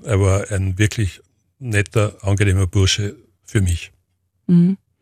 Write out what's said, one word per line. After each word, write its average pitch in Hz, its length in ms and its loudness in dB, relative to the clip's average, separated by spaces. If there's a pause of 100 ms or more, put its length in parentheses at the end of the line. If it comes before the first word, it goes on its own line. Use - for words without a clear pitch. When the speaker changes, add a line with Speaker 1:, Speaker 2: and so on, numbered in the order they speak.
Speaker 1:
er 104 160 0
war 98 320 0
ein 95 260 -4
wirklich 104 440 -2 (360)
netter, 104 640 -2
angenehmer 98 460 0
Bursche 101 480 0 (300)
für 107 160 -2
mich. 87 320 -2 (560)
Speaker 2:
Mhm. 175 300 2 (240)